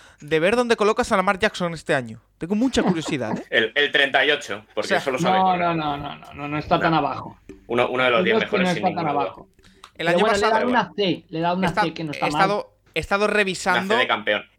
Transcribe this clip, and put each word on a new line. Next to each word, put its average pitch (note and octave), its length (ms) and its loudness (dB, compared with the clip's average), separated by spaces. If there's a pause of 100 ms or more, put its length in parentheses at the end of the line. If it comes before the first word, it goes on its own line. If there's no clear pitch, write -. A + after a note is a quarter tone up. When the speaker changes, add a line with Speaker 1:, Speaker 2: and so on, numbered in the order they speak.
(220)
Speaker 1:
de D3+ 180 0
ver F#3+ 160 2
dónde A#3+ 220 2
colocas A3 340 0
a G#3+ 60 2
Lamar F#3+ 220 0
Jackson F3+ 340 -2
este D#3+ 200 -4
año. A#2 280 -4 (160)
Tengo F3 180 -4
mucha A#3 280 0
curiosidad, D#3+ 540 -2
¿eh? - 100 -10
Speaker 2:
<laughs> - 20 -20
El, A2+ 260 2
el C#3+ 160 2
treinta C#3 340 2
y D3 60 2
ocho, A2 320 -4 (100)
porque G#2 120 -2
Speaker 1:
O - 40 -6
sea, F#3+ 100 2
Speaker 2:
eso C#3+ 120 -2
lo C#3+ 80 -2
sabe F#3 180 2
Speaker 3:
No, F#3+ 60 2
Speaker 2:
todo F#3 120 4
el F3+ 40 -4
Speaker 3:
no, F3 100 0
Speaker 2:
mundo. E3 160 -2
Speaker 3:
no, C#3+ 120 -4
no, D3 200 -10
no, - 160 -20
no, C#3+ 140 -10
no D3 100 -4
está D3+ 180 0
Speaker 2:
No. E3 60 0
Speaker 3:
tan E3 120 2
abajo. C#3 440 -2 (300)
Speaker 2:
Uno, A#2+ 220 0
uno B2+ 140 0
de B2+ 60 4
los A#2+ 100 4
Speaker 3:
Yo - 60 2
Speaker 2:
diez G#3+ 120 2
Speaker 3:
creo G#3+ 120 0
que G#3 80 0
Speaker 2:
mejores, F#3 100 2
Speaker 3:
no F3+ 60 0
Speaker 2:
sin D#3+ 40 -2
Speaker 3:
está F#3 100 -2
tan E3+ 80 -2
Speaker 2:
ninguna E3 180 -2
duda. C#3+ 100 0
Speaker 3:
abajo. - 300 -10
Speaker 1:
El - 540 -10
Speaker 3:
Pero - 20 0
Speaker 1:
año F3 100 4
Speaker 3:
bueno, G#3+ 140 4
Speaker 1:
pasado G#3 180 2
Speaker 3:
le A3 60 2
he - 20 2
dado A#3+ 100 0
una A#3+ 260 0
C, F#3 340 -2
le E3 100 -8
he - 20 -2
dado F3 160 0
una F#3 100 0
Speaker 1:
he - 20 2
esta-, E3 140 -2
Speaker 3:
C D#3 100 -2
que E3 100 -8
no D3+ 80 -6
está C3+ 160 -4
Speaker 1:
he - 40 -2
Speaker 3:
mal. D3 100 0
Speaker 1:
estado, G3 320 0 (220)
he E3 40 0
estado G3+ 280 0
revisando G3 580 0
Speaker 2:
Una G3+ 100 0
C A#3+ 60 2
de - 60 0
campeón. G#2 360 0 (160)